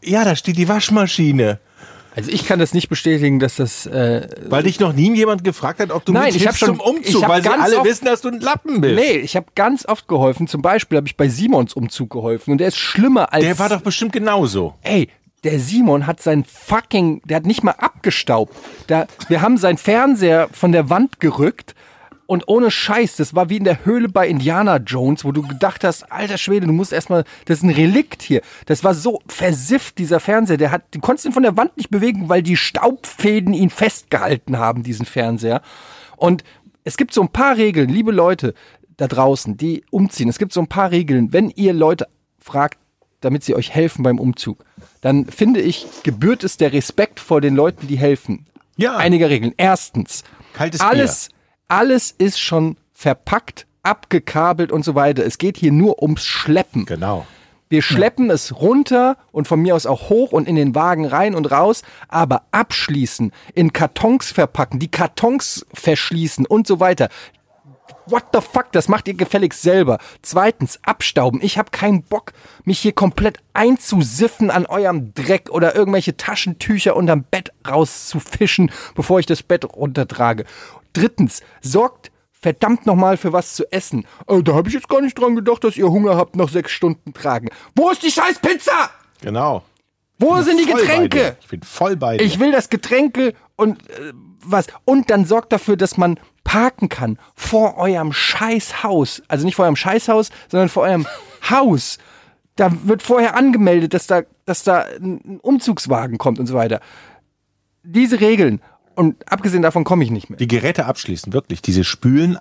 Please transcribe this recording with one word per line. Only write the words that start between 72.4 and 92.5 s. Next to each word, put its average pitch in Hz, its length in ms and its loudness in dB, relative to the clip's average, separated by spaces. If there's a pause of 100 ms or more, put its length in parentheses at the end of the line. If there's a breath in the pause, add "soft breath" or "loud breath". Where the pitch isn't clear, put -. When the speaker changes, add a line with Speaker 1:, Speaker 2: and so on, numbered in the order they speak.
Speaker 2:
mich 190 160 -2
hier 208 120 0
komplett - 460 0 (160)
einzusiffen 208 960 0
an 180 160 0
eurem 170 480 -2
Dreck 156 360 -2
oder 170 240 0
irgendwelche 196 420 0
Taschentücher - 800 -2
unterm 165 280 2
Bett - 280 -8 (140)
rauszufischen, 160 1040 0 (240 loud breath)
bevor 180 260 0
ich - 60 -2
das 160 160 -2
Bett 170 220 -2
runtertrage. 123 800 -4 (480 loud breath)
Drittens, 180 480 0 (220 soft breath)
sorgt 202 480 -2 (220)
verdammt 220 520 -2
nochmal 185 320 4
für 165 160 -4
was 175 220 -2
zu - 180 -6
essen. 165 320 -6 (240 loud breath)
Äh, 190 140 4
da 151 120 4
hab 170 120 2
ich 226 80 -4
jetzt - 160 -6
gar 269 100 2
nicht 277 180 -2
dran 240 160 2
gedacht, 233 300 0
dass 220 140 -2
ihr 190 120 4
Hunger 196 260 2
habt 175 200 -2
nach 170 140 0
sechs 160 220 -4
Stunden 160 420 -4
tragen. 120 340 -4 (260 loud breath)
Wo 320 140 4
ist 359 140 -2
die 320 80 0
scheiß 359 300 0
Pizza? 339 500 0 (320)
Speaker 1:
Genau. 110 400 -4 (560)
Speaker 2:
Wo 320 200 4
Speaker 1:
Ich 339 60 2
bin - 0 -
Speaker 2:
sind 339 160 2
die 330 100 2
Speaker 1:
voll - 40 2
bei 240 80 2
Speaker 2:
Getränke? 311 360 0
Speaker 1:
dir. 135 220 0
Ich - 80 -20
bin - 140 -14
voll 190 340 -4
bei 120 220 -2
dir. 220 60 2
Speaker 2:
Ich 180 140 0
will 277 140 2